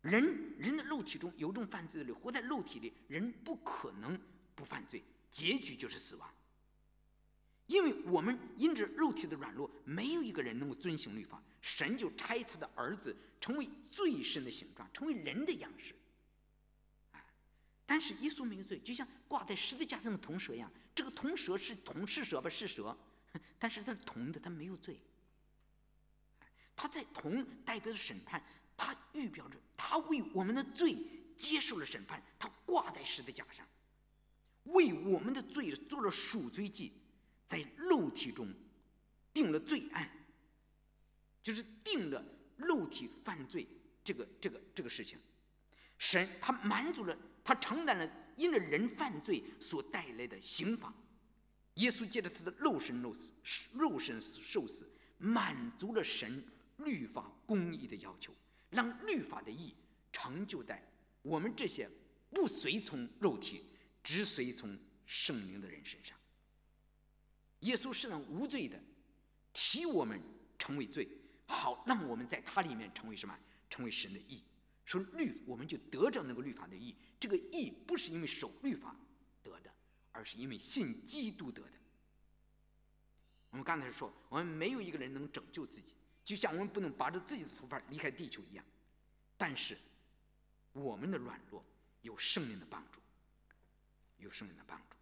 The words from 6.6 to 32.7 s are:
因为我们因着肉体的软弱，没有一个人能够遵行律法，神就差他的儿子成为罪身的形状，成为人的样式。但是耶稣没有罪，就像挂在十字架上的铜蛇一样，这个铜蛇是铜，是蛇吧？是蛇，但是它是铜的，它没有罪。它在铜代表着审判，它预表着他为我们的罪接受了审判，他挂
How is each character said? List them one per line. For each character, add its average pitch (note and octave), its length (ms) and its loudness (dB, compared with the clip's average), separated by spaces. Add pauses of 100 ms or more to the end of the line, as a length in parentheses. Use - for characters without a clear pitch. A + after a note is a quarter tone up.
因 F#4+ 160 8
为 C#4+ 100 6 (120)
我 F3 140 6
们 A3+ 180 4 (200)
因 D#4+ 160 6
着 A3 140 2
肉 D4 260 4
体 - 140 -2
的 D3+ 100 -4
软 C3+ 160 -8
弱， C3 160 -4 (160)
没 G3+ 280 0
有 E4+ 100 2
一 A3+ 80 -2
个 E3 100 -2
人 A#2 160 -2
能 C#3 100 -2
够 C3+ 60 -2
遵 E3+ 240 -2
行 G#2+ 180 -4
律 A2 80 -6
法， - 200 -14 (180)
神 - 360 2
就 G3 180 0
差 A#3+ 300 0
他 - 120 -12
的 D#3 80 -4 (100)
儿 C3 200 0
子 B2 200 -4 (240)
成 B3+ 180 0
为 C4+ 120 -2 (220)
罪 E4 320 4
身 D3 200 0
的 B2+ 60 -4
形 - 240 -6
状， - 200 -12
成 - 120 -6
为 D#4 80 2
人 G#3 320 0
的 F4+ 80 2
样 - 240 -6
式。 - 160 -14 (1900)
但 D4+ 140 6
是 D#4 220 2
耶 C#4 80 2
稣 C#4+ 140 -2
没 A3+ 120 -2
有 F#3+ 80 -8
罪， F#3 160 -4
就 - 140 -6
像 B3 120 -2 (220)
挂 C#4 160 0
在 G3+ 100 -2
十 G3 220 2
字 D4 100 0
架 A#3+ 140 -2
上 A3 100 -2
的 G3+ 80 2
铜 E3 220 -4
蛇 C3 160 -4
一 A#2+ 40 -4
样， G#2+ 120 -8 (240)
这 - 80 2
个 C4+ 80 -4
铜 D4 240 -2
蛇 F#3 220 0
是 G#3 180 -2
铜， F#3 320 -4
是 C#4+ 160 2
蛇 E3+ 160 0
吧？ C#3+ 100 -2
是 G3 180 -2
蛇， A2 300 -4 (640)
但 A#3 100 2
是 A3 140 -4
它 B3+ 100 -2
是 G#3 120 -4
铜 B2 260 -4
的， D3 80 -8
它 F3+ 100 -10
没 D#3+ 160 -8
有 F#3 120 -8
罪。 - 220 -10 (1800)
它 - 120 -2
在 C#4+ 160 -2 (100)
铜 A3+ 320 0 (200)
代 A3+ 140 0
表 A3 120 -2
着 G#3+ 60 -2
审 - 280 -2
判， D#3+ 160 -4 (360)
它 - 180 0 (180)
预 C#4 140 -2
表 D#3 220 -8
着 - 100 -16 (180)
他 - 200 4
为 D#4 260 4 (100)
我 F#3 100 4
们 G3+ 100 4
的 C4+ 100 4
罪 - 340 4 (400)
接 D#4 220 4
受 - 180 2
了 D3 80 0
审 - 200 -6
判， - 160 -8 (160)
他 G#3+ 120 -4 (160)
挂 - 260 4